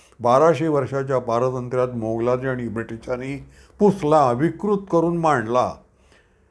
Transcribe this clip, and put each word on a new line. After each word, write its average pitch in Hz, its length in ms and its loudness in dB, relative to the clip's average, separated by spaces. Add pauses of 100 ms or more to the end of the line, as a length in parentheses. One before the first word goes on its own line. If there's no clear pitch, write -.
(200)
बाराशे 143 480 4
वर्षाच्या 135 520 -2
पारतंत्र्यात 123 760 -2
मोगलांनी 117 520 -2
आणि 123 200 -6
ब्रिटिशांनी 113 680 -8 (440)
पुसला, 156 520 4
विकृत 170 600 -2
करून 170 260 0
मांडला, 123 520 0 (800)